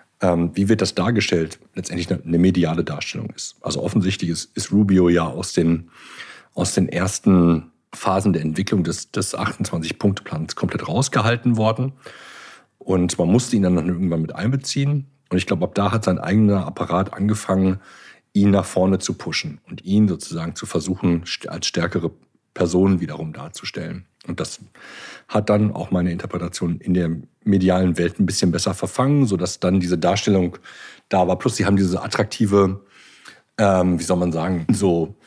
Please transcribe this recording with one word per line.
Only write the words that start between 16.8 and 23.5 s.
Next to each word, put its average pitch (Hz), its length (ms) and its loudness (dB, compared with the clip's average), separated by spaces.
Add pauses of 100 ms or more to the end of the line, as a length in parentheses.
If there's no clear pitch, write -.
angefangen, 95 680 0 (560)
ihn 101 140 6
nach 98 140 4
vorne 95 340 2
zu - 160 -4
pushen 78 540 -8
und - 160 -14
ihn 101 240 4
sozusagen 82 480 -6
zu - 100 -10
versuchen, 87 580 -2
st-, - 220 -10
als - 220 -6
stärkere 85 420 -2 (420)
Person 92 480 2
wiederum 78 320 -8
darzustellen. 82 720 -12 (200)